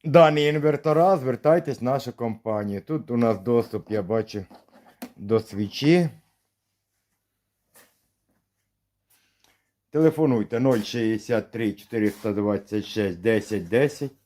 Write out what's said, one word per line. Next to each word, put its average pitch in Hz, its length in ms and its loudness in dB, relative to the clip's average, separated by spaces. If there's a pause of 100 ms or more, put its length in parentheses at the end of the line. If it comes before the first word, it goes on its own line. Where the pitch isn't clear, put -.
дані 151 380 6
інвертора, 151 720 2
звертайтесь 147 640 0
в - 20 -6
нашу 127 300 -4
компанію. 107 680 -6
Тут 151 300 -8
у 120 60 -2
нас 113 220 2
доступ, 110 520 -2
я 107 100 -2
бачу, 107 440 -4 (720)
до 104 240 -2
свічі. 135 720 0 (3750)
Телефонуйте 151 680 2
нуль 127 200 2
шістдесят 110 720 -4
три 110 220 -4
чотириста 107 600 -4
двадцять 104 520 -4
шість 95 360 -4
десять 104 460 -2
десять. 135 440 -2 (140)